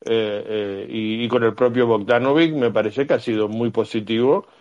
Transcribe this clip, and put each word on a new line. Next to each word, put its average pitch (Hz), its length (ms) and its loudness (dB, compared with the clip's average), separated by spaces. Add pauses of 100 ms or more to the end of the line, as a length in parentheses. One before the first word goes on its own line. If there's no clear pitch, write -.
eh, 107 440 -2
eh, 104 400 -4
y, 110 340 -4
y 120 60 -4
con 117 160 2
el 110 100 2
propio 123 320 2
Bogdanovic, 127 680 2
me 123 180 0
parece 107 340 0
que 151 80 2
ha 117 60 0
sido 107 260 -2
muy 113 240 -2
positivo 117 760 0 (140)